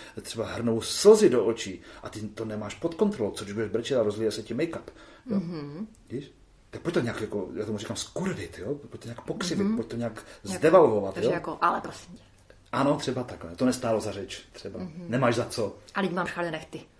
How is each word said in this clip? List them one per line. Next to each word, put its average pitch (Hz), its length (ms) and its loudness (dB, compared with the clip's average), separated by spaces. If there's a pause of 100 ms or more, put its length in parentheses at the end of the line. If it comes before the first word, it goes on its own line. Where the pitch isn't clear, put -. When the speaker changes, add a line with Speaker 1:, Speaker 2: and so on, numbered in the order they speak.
(220)
Speaker 1:
třeba 113 260 -6
hrnou 113 340 0
slzy 208 480 8
do 117 160 4
očí 101 360 -2 (220)
a - 60 -10
ty 110 120 -10
to 110 240 -8
nemáš 107 300 -8
pod - 200 -4
kontrolou, 104 360 0
co - 120 -10
když 101 100 -8
budeš 107 180 -2
brečet 120 260 0
a 113 60 4
rozlije 104 280 0
se 113 120 -6
ti 123 100 -8
make-up.“ 160 380 -4 (380)
Jo? 208 100 0
Speaker 2:
Mhm. 165 480 -6 (240)
Speaker 1:
Víš? 139 200 -10 (380)
Tak 107 120 -12
pojď - 120 -4
to 165 60 0
nějak, 117 220 -2
jako, 104 340 -4
já 107 100 -6
tomu 110 120 -4
říkám - 200 -6
skurvit, - 640 -6
jo? 120 160 -4
Pojď - 260 -14
to 117 60 -14
nějak - 140 -12
pokřivit, - 420 -2
Speaker 2:
Mhm. 110 120 2
Speaker 1:
pojď 120 120 -4
to 117 100 -8
nějak 117 280 -6 (180)
Speaker 2:
Nějak 185 160 -6
Speaker 1:
zdevalvovat, 135 540 8
Speaker 2:
takže 175 160 2
Speaker 1:
jo? 175 40 4
Speaker 2:
jako, 165 280 -4
„Ale - 200 2
prosím - 340 -12
tě.“ - 60 -20 (500)
Speaker 1:
Ano, 139 260 4
třeba 127 260 -2
takhle. 85 320 -10
To 127 100 2
nestálo 117 360 2
za 101 100 -4
řeč, 98 400 -8
třeba. 95 280 -10
Speaker 2:
Mhm. 175 300 -10
Speaker 1:
„Nemáš 120 260 4
za 120 100 0
co.“ 104 320 -4 (180)
Speaker 2:
A 202 60 0
lidi 180 120 0
mám 180 140 -2
škaredé 170 240 -4
nechty. 156 300 -10 (180)